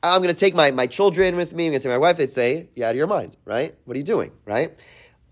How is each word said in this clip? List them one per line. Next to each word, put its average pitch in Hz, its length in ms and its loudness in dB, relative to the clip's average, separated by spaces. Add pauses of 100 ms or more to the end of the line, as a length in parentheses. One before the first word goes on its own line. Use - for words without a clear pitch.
"I'm 180 200 4
gonna 180 100 0
take 185 220 2
my, 151 160 6
my 127 160 0
children 185 500 2
with 175 160 -4
me, 165 140 -4
I'm 156 60 0
gonna 135 80 0
take 127 120 -4
my 123 60 0
wife," 170 180 4
they'd 139 160 -2
say, 127 420 -2
"You're 117 120 -4
out 113 60 0
of 120 40 -2
your 147 100 0
mind, 160 380 -4
right? 113 300 -6 (100)
What 123 120 -12
are - 20 -6
you 143 60 -8
doing," 175 280 -2 (140)
right? 117 240 -2 (600)